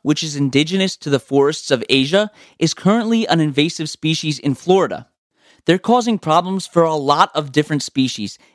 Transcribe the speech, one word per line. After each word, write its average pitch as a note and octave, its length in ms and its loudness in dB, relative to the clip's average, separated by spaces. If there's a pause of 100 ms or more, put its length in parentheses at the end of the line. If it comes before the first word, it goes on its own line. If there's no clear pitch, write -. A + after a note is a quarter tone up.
which D3+ 220 -2
is D3+ 100 -8
indigenous D#3 600 0
to - 140 -10
the C3+ 100 2
forests C#3 500 0
of B2 180 0
Asia, D#3 420 2 (280)
is E3 160 0
currently A3+ 540 0
an E3 120 2
invasive D3+ 480 0
species D#3 520 -4
in C#3 140 -2
Florida. E3 540 0 (580)
They're F3 120 4
causing A#3 400 0
problems F3 480 0
for E3+ 160 2
a D#3+ 140 0
lot C#3+ 360 2
of D3 200 -6
different D3 320 0
species, B2 540 -4 (160)